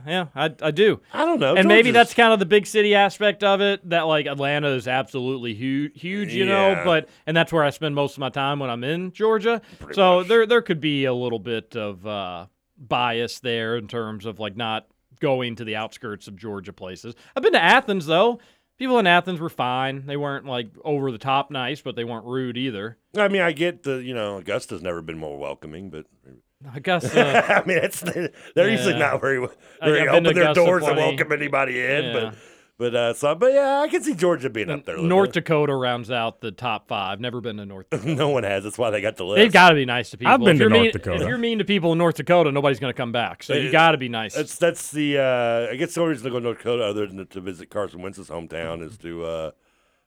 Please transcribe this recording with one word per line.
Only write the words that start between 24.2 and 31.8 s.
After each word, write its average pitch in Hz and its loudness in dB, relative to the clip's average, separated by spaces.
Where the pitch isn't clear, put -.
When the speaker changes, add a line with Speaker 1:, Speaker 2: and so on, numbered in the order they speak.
Speaker 2:
Augusta's 98 -6
never 85 -4
been 80 -10
more 76 -10
welcoming, 76 -12
but 78 -14
Speaker 1:
Augusta. 185 2
Speaker 2:
<laughs> - -
I - -4
mean, 175 0
it's, - -4
they're 175 -2
usually 202 0
Speaker 1:
Yeah. - -4
Speaker 2:
not 131 -2
very, 135 0
Speaker 1:
Like, 127 -6
Speaker 2:
very 151 2
Speaker 1:
I've 156 2
been 170 4
to 165 4
Speaker 2:
open 156 2
their 175 4
Speaker 1:
Augusta 170 6
Speaker 2:
doors 175 4
and 151 2
Speaker 1:
plenty. 156 2
Speaker 2:
welcome 151 -2
anybody 139 -2